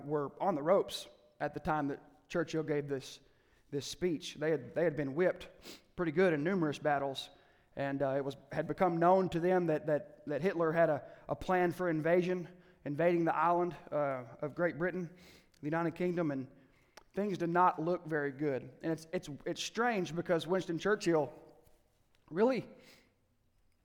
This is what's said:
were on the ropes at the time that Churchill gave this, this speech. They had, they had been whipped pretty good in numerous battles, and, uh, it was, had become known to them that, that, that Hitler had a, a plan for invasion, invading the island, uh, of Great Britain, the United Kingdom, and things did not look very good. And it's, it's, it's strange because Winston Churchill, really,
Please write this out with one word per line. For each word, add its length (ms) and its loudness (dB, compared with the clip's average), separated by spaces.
were 340 -2
on 140 2
the 80 -2
ropes 460 2
at 140 -4
the 60 -10
time 280 0
that 120 -4
Churchill 320 -2
gave 260 -2
this, 320 -8
this 160 -6
speech. 520 -4
They 120 0
had, 240 -2
they 80 2
had 120 2
been 200 -4
whipped 320 0
pretty 160 -2
good 220 4
in 100 0
numerous 340 0
battles, 520 -2
and, 280 -2
uh, 140 2
it 80 0
was, 120 -6
had 160 -4
become 300 2
known 320 6
to 100 -2
them 280 4
that, 200 0
that, 300 -2
that 140 -2
Hitler 300 2
had 180 4
a, 120 0
a 60 -4
plan 360 2
for 180 -2
invasion, 580 2
invading 380 2
the 120 2
island, 380 2
uh, 280 0
of 120 -4
Great 240 0
Britain, 320 -2
the 40 -8
United 300 0
Kingdom, 360 0
and 140 -4
things 220 -2
did 120 -2
not 320 4
look 240 -2
very 260 -2
good. 380 -2
And 80 -2
it's, 220 -6
it's, 160 -6
it's 180 -6
strange 500 -2
because 320 0
Winston 320 -2
Churchill, 540 2
really, 360 2